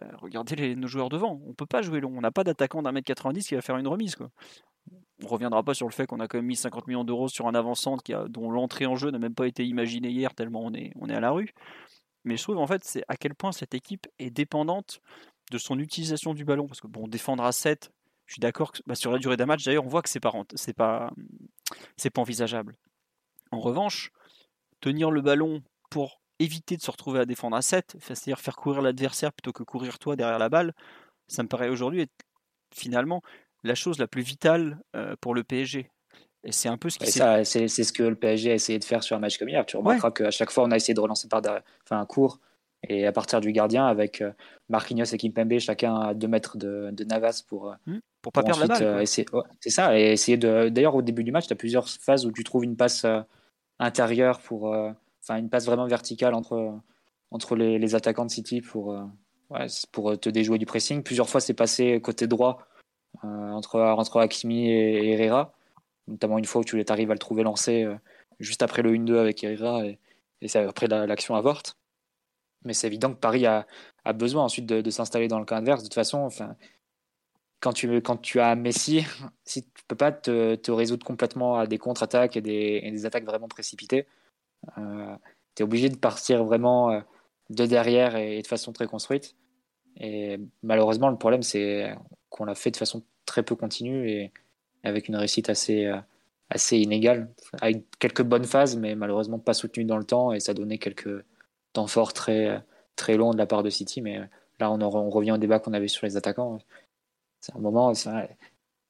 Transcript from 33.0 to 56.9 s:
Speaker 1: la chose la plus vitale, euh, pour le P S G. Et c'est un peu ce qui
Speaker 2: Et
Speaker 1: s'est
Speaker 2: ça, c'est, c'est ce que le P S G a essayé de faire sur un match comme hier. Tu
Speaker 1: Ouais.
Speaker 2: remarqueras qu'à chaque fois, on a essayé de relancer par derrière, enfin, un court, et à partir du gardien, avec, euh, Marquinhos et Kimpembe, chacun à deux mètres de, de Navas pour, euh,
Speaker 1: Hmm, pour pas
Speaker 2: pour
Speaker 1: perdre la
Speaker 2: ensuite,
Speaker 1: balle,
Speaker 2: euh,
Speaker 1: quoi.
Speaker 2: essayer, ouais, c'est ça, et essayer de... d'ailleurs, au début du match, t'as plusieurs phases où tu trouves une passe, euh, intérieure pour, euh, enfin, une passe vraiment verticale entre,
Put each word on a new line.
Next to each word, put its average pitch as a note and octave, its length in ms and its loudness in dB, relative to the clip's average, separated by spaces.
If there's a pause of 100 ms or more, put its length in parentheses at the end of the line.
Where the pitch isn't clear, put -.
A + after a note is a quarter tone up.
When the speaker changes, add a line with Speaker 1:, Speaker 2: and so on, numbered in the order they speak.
Speaker 1:
la A#2 100 0
chose D#3+ 240 -2
la B2+ 100 0
plus C3 140 -6
vitale, D#3 580 2 (160)
euh, G#2+ 240 -8
pour A#2+ 140 -4
le A#2+ 100 -2
P C3 180 -4
S C3+ 60 -4
G. C3 220 -8 (540)
Et A2 80 -12
c'est - 180 -2
un A#2 80 -2
peu E3+ 120 -6
ce - 100 -6
qui - 60 -6
Speaker 2:
Et - 20 -4
Speaker 1:
s'est - 120 2
Speaker 2:
ça, A2 240 6
c'est, A2+ 240 2
c'est A2+ 160 0
ce - 80 0
que - 120 0
le A2+ 120 2
P A2+ 120 0
S A2 140 2
G A#2 100 2
a - 20 4
essayé A2 240 0
de G#2 60 -8
faire A#2 180 0
sur A2+ 160 -2
un - 20 -6
match G#2 180 -2
comme A2+ 120 -6
hier. D3 160 0
Tu - 100 -8
Speaker 1:
Ouais. - 60 -2
Speaker 2:
remarqueras G#3 300 4
qu'à G#2+ 200 0
chaque - 200 -2
fois, C3 120 4
on A#2+ 80 4
a A2+ 40 4
essayé A2+ 180 2
de G#2+ 60 0
relancer G#2+ 280 0
par A2 140 0
derrière, G#2 220 -2 (200)
enfin, G#2+ 160 -2
un G#2 60 -4
court, C3+ 340 2 (480)
et G2+ 200 2
à G2+ 40 4
partir A2+ 300 0
du G#2+ 100 0
gardien, A2 360 4
avec, G#2+ 340 2
euh, G2+ 100 -4 (380)
Marquinhos A#2 360 0
et A#2 120 -2
Kimpembe, A2+ 420 2
chacun A2+ 360 0
à G#2+ 180 -2
deux G#2+ 140 -2
mètres A2 300 0
de, G2+ 340 -6
de G#2 120 -8
Navas A2+ 440 0
pour, G2+ 240 -10
euh, G2 40 -14 (120)
Speaker 1:
Hmm, F#3 120 -6 (220)
pour A#2 100 -10
pas C#3+ 100 4
Speaker 2:
pour A#2 100 4
Speaker 1:
perdre D#3 160 4
la A3+ 60 2
Speaker 2:
ensuite, A#3 60 4
Speaker 1:
balle, A2 80 4
Speaker 2:
euh, G#2 60 2
Speaker 1:
quoi. G2+ 80 2
Speaker 2:
essayer, G#2+ 320 0
ouais, B2 100 0 (160)
c'est - 120 -6
ça, C#3 280 6
et G#2+ 120 8
essayer A2+ 260 4
de... A2+ 320 6
d'ailleurs, C3+ 260 6
au C3+ 60 4
début A#2 220 0
du A#2 80 -4
match, E3 160 0
t'as A#2 80 -2
plusieurs A#2+ 340 0
phases C3+ 360 2
où A2+ 60 -2
tu A2 120 -6
trouves B2 200 0
une A#2+ 140 -4
passe, B2 280 2
euh, A2 160 2 (580)
intérieure A#2+ 600 2
pour, G#2+ 340 -4
euh, G#2+ 180 -2 (320)
enfin, A2+ 140 -4
une A2+ 120 -4
passe A#2+ 160 2
vraiment A#2+ 220 2
verticale A#2+ 480 0
entre, A2+ 440 -4 (520)